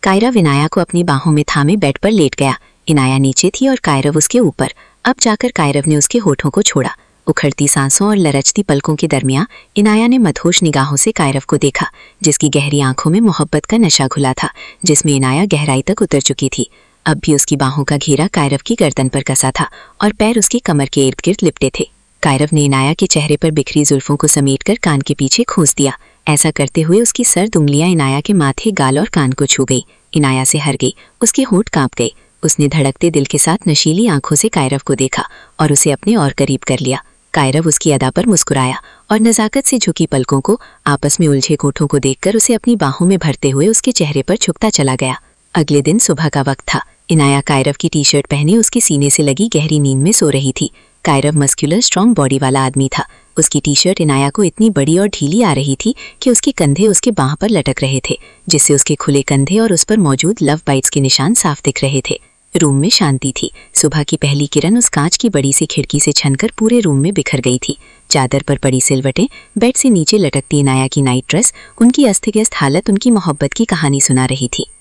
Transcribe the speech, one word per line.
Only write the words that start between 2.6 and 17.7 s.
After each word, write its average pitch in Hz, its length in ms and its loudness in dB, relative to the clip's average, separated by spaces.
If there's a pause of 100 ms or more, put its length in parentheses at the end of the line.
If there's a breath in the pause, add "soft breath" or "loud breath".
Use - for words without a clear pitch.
इनाया 135 300 2
नीचे 135 320 0
थी - 180 -2
और 262 80 2
कायरव 147 420 0
उसके 226 220 0
ऊपर। 156 340 0 (320 soft breath)
अब 262 160 0
जाकर 240 300 -2
कायरव 143 360 0
ने 151 100 2
उसके 147 200 0
होठों 170 320 0
को 202 120 -2
छोड़ा। 131 280 0 (380 soft breath)
उखड़ती 147 400 0
सांसों 139 400 0
और 214 100 2
लरचती 151 460 0
पलकों 151 320 0
के 160 120 -2
दरमियां 135 380 0 (320 loud breath)
इनाया 214 300 4
ने 254 100 4
मदहोश 180 460 0
निगाहों 143 340 0
से - 140 0
कायरव 139 360 -2
को 151 100 0
देखा, - 280 0 (380 loud breath)
जिसकी 151 260 0
गहरी 143 300 0
आंखों 135 320 0
में 202 100 2
मोहब्बत 156 440 0
का 220 120 -2
नशा 156 300 2
घुला 131 260 -2
था, - 160 -6 (360 loud breath)
जिसमें 151 280 2
इनाया 135 320 2
गहराई 147 360 0
तक 190 200 -2
उतर 151 200 0
चुकी 135 280 -2
थी। - 200 -6 (360 soft breath)
अब 151 120 0
भी 156 180 0
उसकी 143 200 0
बाहों 139 280 -2